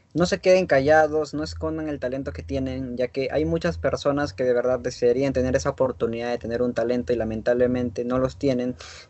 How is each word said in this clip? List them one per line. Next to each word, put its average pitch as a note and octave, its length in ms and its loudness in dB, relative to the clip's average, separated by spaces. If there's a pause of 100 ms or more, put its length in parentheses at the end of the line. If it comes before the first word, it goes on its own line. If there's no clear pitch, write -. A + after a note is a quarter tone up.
(160)
No E3 100 4
se F3+ 140 -2
queden F#3 280 6
callados, D3+ 680 4
no D3 100 -4
escondan D#3+ 440 -6
el D3 120 -6
talento C3+ 340 -6
que - 100 -12
tienen, C3 540 -6
ya B2 100 0
que C3+ 240 -4
hay D3+ 140 0
muchas E3 320 0
personas C#3+ 560 -2
que C3+ 100 -2
de B2+ 100 4
verdad B2 260 2
desearían B2 520 2
tener B2+ 240 0
esa C#3 140 0
oportunidad A#2+ 640 -2
de A#2 60 -2
tener A#2 240 -4
un B2 120 0
talento A#2+ 400 0
y - 20 2
lamentablemente B2 880 0
no B2 140 -2
los C3 200 0
tienen. B2+ 380 0 (340)